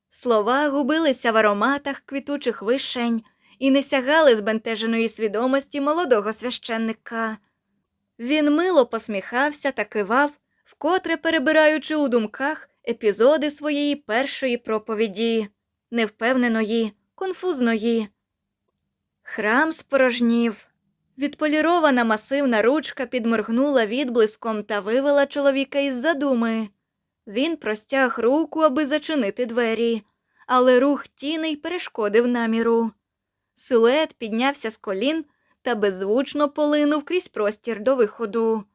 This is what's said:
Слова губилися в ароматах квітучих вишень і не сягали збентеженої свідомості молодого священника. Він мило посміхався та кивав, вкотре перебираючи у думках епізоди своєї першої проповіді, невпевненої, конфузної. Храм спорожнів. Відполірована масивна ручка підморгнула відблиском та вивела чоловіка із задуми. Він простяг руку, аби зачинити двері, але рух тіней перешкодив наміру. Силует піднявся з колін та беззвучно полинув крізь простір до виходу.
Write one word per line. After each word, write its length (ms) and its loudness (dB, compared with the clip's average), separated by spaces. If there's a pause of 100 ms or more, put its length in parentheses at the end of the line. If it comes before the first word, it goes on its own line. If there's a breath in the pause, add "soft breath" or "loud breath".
(100)
Слова 580 2
губилися 640 0
в 40 2
ароматах 640 0
квітучих 600 -6
вишень 600 -2 (360 soft breath)
і 120 2
не 120 4
сягали 540 4
збентеженої 720 -2
свідомості 720 -2
молодого 520 0
священника. 1040 -6 (800)
Він 360 2
мило 320 2
посміхався 840 -4
та 140 -6
кивав, 460 0 (340)
вкотре 520 -2
перебираючи 800 2
у 120 0
думках 600 -4 (200)
епізоди 600 2
своєї 460 -2
першої 600 -2
проповіді, 920 -2 (420)
невпевненої, 1000 0 (220)
конфузної. 960 -2 (1120)
Храм 500 0
спорожнів. 920 0 (520)
Відполірована 880 2
масивна 580 0
ручка 440 0
підморгнула 800 0
відблиском 760 -2
та 180 -4
вивела 460 2
чоловіка 520 0
із 160 0
задуми. 760 0 (580)
Він 300 -2
простяг 640 -2
руку, 420 0
аби 260 2
зачинити 600 -2
двері, 560 0 (440 soft breath)
але 340 6
рух 280 2
тіней 480 -6
перешкодив 720 -2
наміру. 640 0 (640)
Силует 580 2
піднявся 580 -4
з 60 -12
колін 480 -4 (380)
та 120 -2
беззвучно 760 0
полинув 560 0
крізь 240 -4
простір 520 -4
до 160 2
виходу. 680 0 (100)